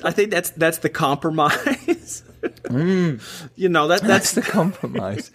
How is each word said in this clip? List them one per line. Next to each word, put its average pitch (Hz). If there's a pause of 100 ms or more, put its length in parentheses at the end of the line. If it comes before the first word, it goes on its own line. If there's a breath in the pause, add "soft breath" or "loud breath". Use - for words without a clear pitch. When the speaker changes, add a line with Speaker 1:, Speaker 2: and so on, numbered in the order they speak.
Speaker 1:
I 165
think 208
that's, 175
that's 160
the 226
compromise. 156
<laughs> - (320)
Speaker 2:
Mm. 160
Speaker 1:
You 180
know, 156
that, 180
Speaker 2:
That's 196
Speaker 1:
that's -
Speaker 2:
the -
compromise. 143